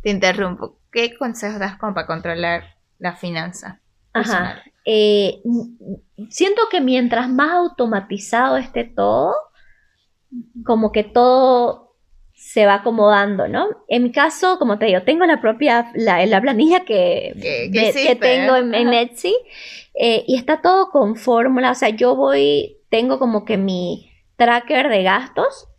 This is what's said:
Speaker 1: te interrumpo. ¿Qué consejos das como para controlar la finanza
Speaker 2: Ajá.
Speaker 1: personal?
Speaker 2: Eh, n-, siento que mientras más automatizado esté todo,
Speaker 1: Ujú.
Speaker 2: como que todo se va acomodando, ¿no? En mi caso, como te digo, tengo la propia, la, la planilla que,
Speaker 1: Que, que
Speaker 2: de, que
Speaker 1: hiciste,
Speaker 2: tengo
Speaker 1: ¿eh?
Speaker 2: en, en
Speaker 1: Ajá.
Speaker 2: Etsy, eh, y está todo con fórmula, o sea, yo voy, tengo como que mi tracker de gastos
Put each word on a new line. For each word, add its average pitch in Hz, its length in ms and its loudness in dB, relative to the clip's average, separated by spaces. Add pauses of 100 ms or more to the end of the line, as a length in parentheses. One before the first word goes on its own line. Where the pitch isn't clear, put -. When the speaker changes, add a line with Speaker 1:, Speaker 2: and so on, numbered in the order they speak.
Speaker 1:
te 214 80 -4
interrumpo. 185 680 -4 (120)
¿Qué 233 260 -4
consejos 214 420 -8
das 196 180 -8
como 208 160 -8
para 165 140 -6
controlar 170 560 -6 (360)
la 175 160 -8
finanza 175 680 -12 (320)
Speaker 2:
Ajá. 247 100 -2
Speaker 1:
personal? 180 400 -4 (220)
Speaker 2:
Eh, 208 580 2
n-, 226 880 -8
siento 403 400 0
que 370 120 0
mientras 254 480 0
más 277 240 0
automatizado 240 1040 -2
esté 240 260 -6
todo, 233 500 0 (1000)
Speaker 1:
Ujú. 240 320 -16
Speaker 2:
como 220 280 0
que 214 120 -2
todo 247 800 2 (540)
se - 280 0
va 202 100 6
acomodando, 208 720 2
¿no? 339 200 -2 (200)
En 240 160 2
mi 240 80 0
caso, 320 480 0
como 214 180 0
te 220 80 0
digo, 180 180 2
tengo 330 220 2
la 320 160 2
propia, 233 540 0
la, 185 300 2
la 208 160 2
planilla 294 440 2
que, 180 480 0
Speaker 1:
Que, 202 80 -14
que - 280 -6
Speaker 2:
de, - 20 -6
que 220 180 2
Speaker 1:
hiciste, 269 280 2
Speaker 2:
tengo 262 380 2
Speaker 1:
¿eh? 254 40 4
Speaker 2:
en, 240 160 -2
en 240 140 2
Speaker 1:
Ajá. 233 120 2
Speaker 2:
Etsy, 349 340 -2 (640)
eh, 226 280 0
y 254 80 2
está 302 260 -2
todo 381 300 2
con 226 240 2
fórmula, 247 560 0
o 254 40 -2
sea, 226 140 0
yo 247 260 2
voy, 143 640 0 (120)
tengo 254 300 0
como 220 260 -2
que 220 120 -2
mi 180 540 -4 (240)
tracker 240 540 2
de 196 140 2
gastos 254 640 -2 (120)